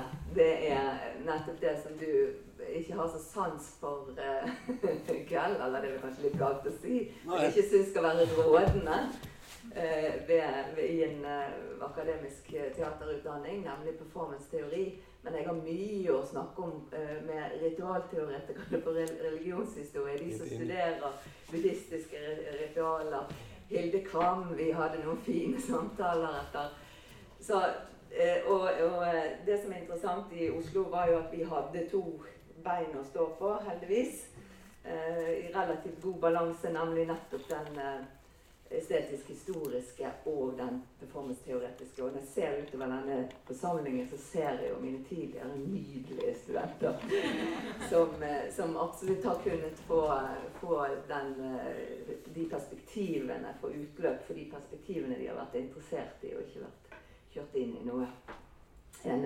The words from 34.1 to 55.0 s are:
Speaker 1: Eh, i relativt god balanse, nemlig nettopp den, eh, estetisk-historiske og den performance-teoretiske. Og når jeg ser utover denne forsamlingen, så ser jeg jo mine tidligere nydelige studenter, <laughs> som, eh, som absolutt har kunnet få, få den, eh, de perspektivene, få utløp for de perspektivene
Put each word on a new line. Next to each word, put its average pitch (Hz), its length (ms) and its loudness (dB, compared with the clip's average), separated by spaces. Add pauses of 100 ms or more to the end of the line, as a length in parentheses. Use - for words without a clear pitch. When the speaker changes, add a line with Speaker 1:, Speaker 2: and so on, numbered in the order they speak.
Speaker 1:
Eh, 165 440 0 (160)
i 170 80 -8
relativt 175 480 0
god 180 200 -2
balanse, 170 520 4
nemlig 165 340 2
nettopp - 420 -6
den, 151 280 -6
eh, 139 300 -4 (640)
estetisk-historiske 143 1400 -2 (140)
og 135 320 0
den 127 260 -2 (160)
performance-teoretiske. 127 1040 -6
Og 131 80 0
når 139 80 -6
jeg 139 80 -8
ser 143 360 0
utover 131 220 -6
denne 131 460 -2 (140)
forsamlingen, 135 640 -2
så 139 80 -10
ser 151 320 -2
jeg 123 200 -2
jo 127 120 -4
mine 131 220 -4
tidligere 139 540 -6
nydelige 135 840 -4
studenter, - 500 0 (500)
<laughs> - 480 -4
som, 160 320 6
eh, 147 300 -2
som 165 240 0
absolutt 185 480 0
har 170 180 0
kunnet 160 440 0
få, 165 140 6 (580)
få 160 260 2 (240)
den, 139 240 -2 (220)
eh, - 580 -6 (220)
de 165 140 -2
perspektivene, 151 1120 -4
få - 60 -4
utløp 147 600 -2
for 156 60 -4
de 156 200 -10
perspektivene 139 640 -6